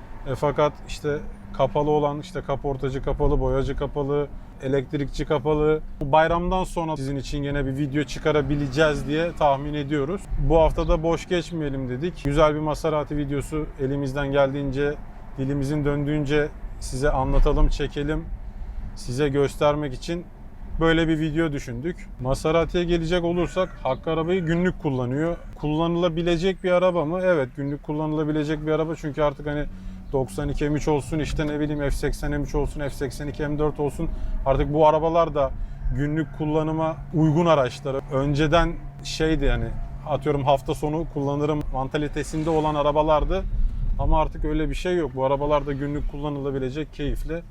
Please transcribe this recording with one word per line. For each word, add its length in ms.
E, 80
fakat 380
işte 320
kapalı 360
olan, 300
işte 220
kaportacı 600
kapalı, 360
boyacı 380
kapalı, 500
elektrikçi 600
kapalı. 560
Bu 100
bayramdan 520
sonra 340
sizin 180
için 280
yine 220
bir 120
video 260
çıkarabileceğiz 1040
diye 280
tahmin 380
ediyoruz. 480
Bu 80
hafta 300
da 160
boş 240
geçmeyelim 600
dedik. 360
Güzel 300
bir 40
Maserati 580
videosu, 480
elimizden 520
geldiğince, 640
dilimizin 480
döndüğünce 640
size 320
anlatalım, 580
çekelim. 560
Size 340
göstermek 640
için 320
böyle 280
bir 120
video 320
düşündük. 580
Maserati'ye 640
gelecek 400
olursak 460
Hakkı 280
arabayı 340
günlük 360
kullanıyor. 560
Kullanılabilecek 1080
bir 80
araba 340
mı? 180
Evet, 340
günlük 260
kullanılabilecek 800
bir 60
araba. 240
Çünkü 260
artık 260
hani 180
doksan 380
iki 200
M 60
üç 120
olsun, 320
işte 280
ne 120
bileyim 200
F 120
seksen 400
M 120
üç 120
olsun, 240
F 100
seksen 380
iki 200
M 120
dört 200
olsun. 300
Artık 280
bu 140
arabalar 480
da 160
günlük 420
kullanıma 580
uygun 320
araçları. 560
Önceden 600
şeydi 420
yani, 220
atıyorum 360
hafta 300
sonu 400
kullanırım 460
mantalitesinde 760
olan 260
arabalardı. 680
Ama 220
artık 240
öyle 240
bir 60
şey 220
yok. 180
Bu 100
arabalar 400
da 80
günlük 380
kullanılabilecek, 800
keyifli 580